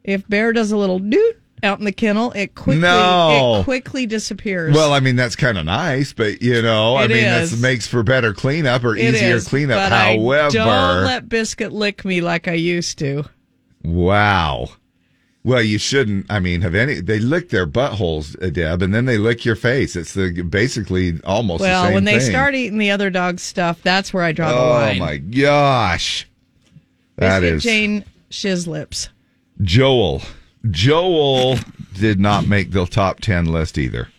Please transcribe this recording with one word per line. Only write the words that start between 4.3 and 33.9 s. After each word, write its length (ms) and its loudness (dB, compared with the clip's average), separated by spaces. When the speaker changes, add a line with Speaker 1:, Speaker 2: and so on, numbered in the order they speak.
Speaker 2:
Well, 180 4
I 60 4
mean, 160 2
that's 220 0
kinda 260 0
nice, 500 -2
but, 280 -2
you 200 2
know, 340 2
I 100 2
Speaker 1:
It 60 2
Speaker 2:
mean, 120 2
that 200 2
Speaker 1:
is. 180 -4
Speaker 2:
makes 260 0
for 160 0
better 300 2
cleanup 500 0
or 140 0
Speaker 1:
It 180 2
Speaker 2:
easier 200 2
Speaker 1:
is, 120 -2
Speaker 2:
cleanup. 300 0
Speaker 1:
but 160 2
I 240 4
Speaker 2:
However, 360 2
Speaker 1:
don't 520 2
let 240 -4
Biscuit 420 -4
lick 320 -4
me 180 -2
like 260 -2
I 60 -4
used 460 -2
to. 240 -4
Speaker 2:
Wow. 840 2
Well, 200 2
you 140 0
shouldn't. 520 0
I 100 -2
mean, 220 0
have 140 -2
any, 240 0
they 200 -2
lick 300 -2
their 160 0
buttholes, 760 -4
uh, 60 -2
Deb, 320 -2
and 120 0
then 120 0
they 120 0
lick 280 -2
your 100 0
face. 400 -2
It's 180 -8
the, 300 -4
basically 800 -2
almost 380 -2
Speaker 1:
Well, 220 0
Speaker 2:
the 40 2
same 60 2
Speaker 1:
when 100 2
they 160 2
Speaker 2:
thing. 100 0
Speaker 1:
start 260 0
eating 220 -4
the 140 2
other 180 0
dog's 320 -4
stuff, 400 -4
that's 320 -2
where 100 -2
I 100 0
draw 180 -2
the 80 2
Speaker 2:
Oh, 120 2
Speaker 1:
line. 280 2
Speaker 2:
my 180 -4
gosh. 1120 0
That 240 2
Speaker 1:
Biscuit 180 0
Speaker 2:
is 60 -4
Speaker 1:
Jane 420 -2
Shizlips. 800 -6
Speaker 2:
Joel. 600 2
Joel 880 2
did 220 2
not 280 4
make 240 0
the 140 0
top 360 0
ten 240 0
list 320 -2
either. 400 -4